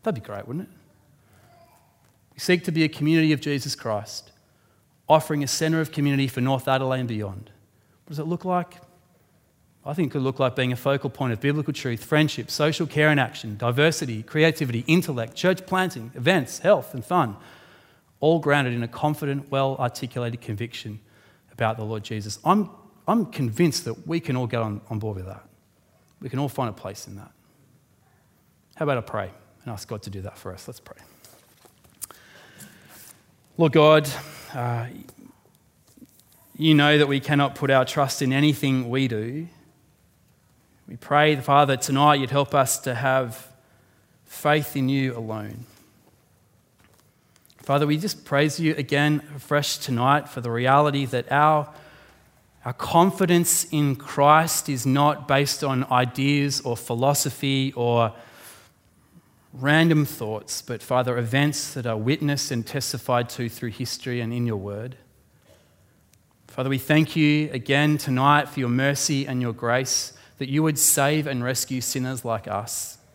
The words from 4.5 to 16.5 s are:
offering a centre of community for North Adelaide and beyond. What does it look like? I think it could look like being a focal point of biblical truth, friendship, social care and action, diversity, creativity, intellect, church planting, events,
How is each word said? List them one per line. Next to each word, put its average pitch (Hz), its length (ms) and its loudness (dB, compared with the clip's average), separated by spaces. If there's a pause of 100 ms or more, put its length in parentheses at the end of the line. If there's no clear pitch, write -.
offering 151 340 4
a 135 60 -2
centre 160 320 0
of 156 100 -2
community 139 380 2
for 127 120 -4
North 131 280 0
Adelaide 131 320 0
and 123 80 -4
beyond. 104 420 -8 (540)
What - 60 -20
does 151 100 -8
it 151 60 -6
look 170 180 -4
like? 180 320 -2 (1120)
I 147 60 -6
think 156 160 0
it - 40 -6
could 139 100 -2
look 131 160 -2
like 127 180 2
being 127 160 0
a 120 40 -2
focal 139 340 0
point 127 240 -4
of 101 80 -8
biblical 147 320 0
truth, 117 280 -6
friendship, 151 480 0
social 151 360 0
care 151 240 4
and 143 100 4
action, 110 380 -6
diversity, 123 640 0
creativity, 151 640 0
intellect, 139 480 0
church 185 320 0
planting, 160 480 -4
events, 135 460 0